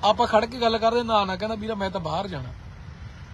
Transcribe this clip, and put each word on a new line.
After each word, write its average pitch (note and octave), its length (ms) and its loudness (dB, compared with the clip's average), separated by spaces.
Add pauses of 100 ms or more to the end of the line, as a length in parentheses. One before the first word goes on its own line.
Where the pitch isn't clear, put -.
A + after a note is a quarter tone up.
ਆਪਾਂ G#3+ 240 4
ਖੜ A3 180 6
ਕੇ A#3+ 160 -6
ਗੱਲ A3+ 160 4
ਕਰਦੇ।" A#3 260 2
"ਨਾ, G#3+ 220 4
ਨਾ," F#3 100 -2
ਕਹਿੰਦਾ, G#3+ 200 -4
"ਵੀਰਾ G#3+ 200 -4
ਮੈਂ G3 140 -2
ਤਾਂ F#3 120 -4
ਬਾਹਰ E3 260 -2
ਜਾਣਾ।" C3+ 220 -8 (840)